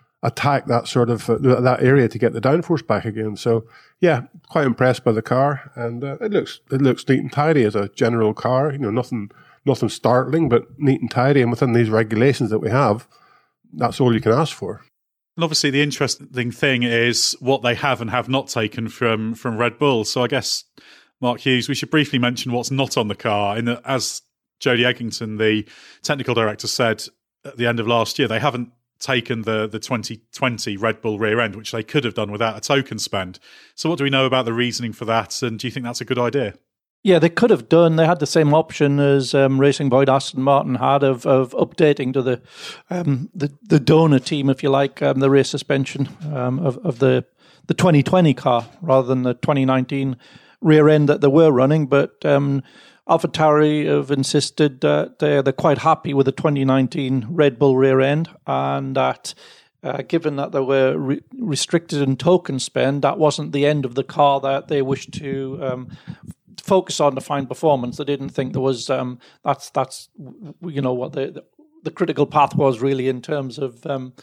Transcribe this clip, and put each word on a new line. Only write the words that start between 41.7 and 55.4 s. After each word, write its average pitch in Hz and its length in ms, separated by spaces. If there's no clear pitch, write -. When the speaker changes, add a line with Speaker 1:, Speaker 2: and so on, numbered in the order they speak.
Speaker 3:
to 135 80
the, 123 220
um, 156 420
the, 143 180
the 160 160
donor 156 400
team, 139 320
if 131 100
you 143 80
like, 139 320
um, 139 180
the 135 120
rear 135 120
suspension, 139 680
um, 127 280
of, 139 260
of 127 140
the, 127 260
the - 80
twenty 147 300
twenty 170 320
car 120 320
rather 135 240
than 127 160
the 127 100
twenty 139 320
nineteen 131 500
rear 151 280
end 151 200
that 147 120
they 143 60
were 156 240
running. 139 360
But, 139 360
um, 139 380
AlphaTauri 151 800
have 143 240
insisted 143 720
that 147 360
they're, 143 240